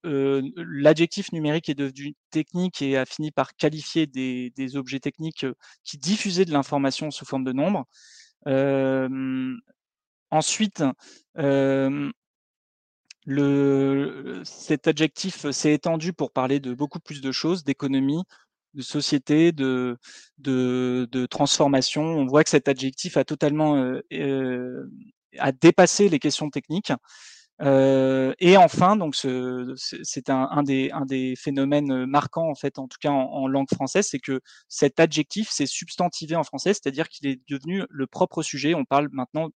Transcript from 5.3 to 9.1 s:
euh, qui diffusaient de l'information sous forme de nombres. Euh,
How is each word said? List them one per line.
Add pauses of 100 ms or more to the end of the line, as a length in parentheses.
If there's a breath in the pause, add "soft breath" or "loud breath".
euh, (280 soft breath)
qui
diffusaient
de
l'information
sous
forme
de
nombres. (600 soft breath)
Euh, (760)